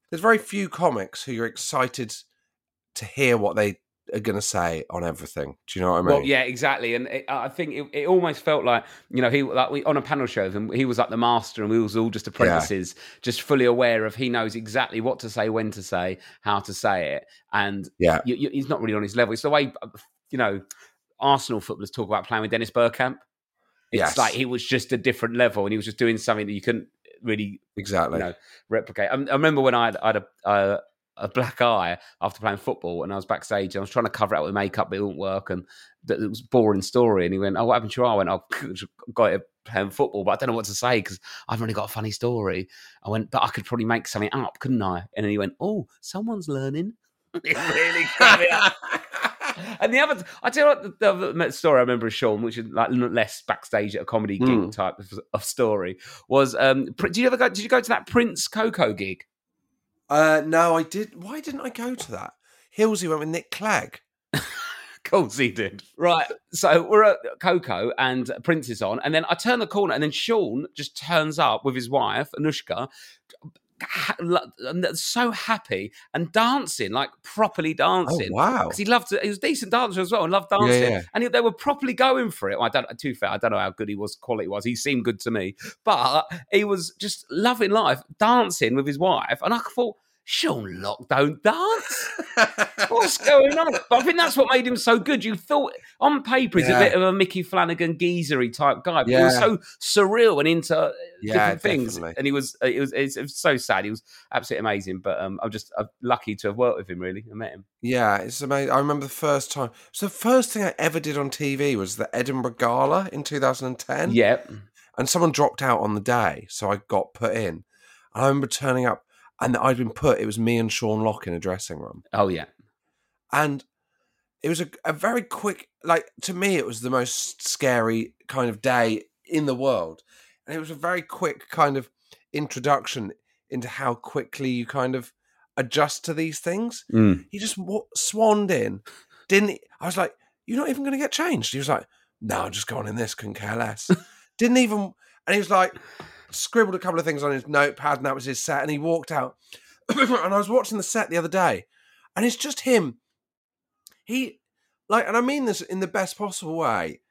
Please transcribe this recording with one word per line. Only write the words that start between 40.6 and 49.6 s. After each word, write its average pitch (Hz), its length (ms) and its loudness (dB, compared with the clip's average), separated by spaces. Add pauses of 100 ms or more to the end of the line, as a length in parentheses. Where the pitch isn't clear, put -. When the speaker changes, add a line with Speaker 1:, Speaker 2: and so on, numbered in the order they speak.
Speaker 2:
to 101 100 -8
say 120 260 2
'cause 95 200 -12 (280)
I - 40 -4
haven't 113 140 -2
really 110 80 -6
got 101 140 -4
a - 40 -14
funny 110 180 -6
story." 104 560 -2 (380)
I 101 60 -8
went, 110 200 -2
"But - 140 2
I 117 40 0
could - 160 -8
probably 117 200 -4
make 113 240 0
something 104 240 -2
up, 127 260 -6
couldn't 127 240 -2
I?" 92 220 -4 (120)
And 104 60 -2
then 104 80 0
he 104 80 0
went, 98 220 -2
"Oh, 202 260 -4 (140)
someone's 202 480 -8
learning." 147 460 -4 (400)
<laughs> 170 100 -8
It 151 120 0
really 165 480 0 (120)
cracked 214 240 10
me 175 100 4
up. 185 280 4
Speaker 1:
<laughs> - 220 -8 (800)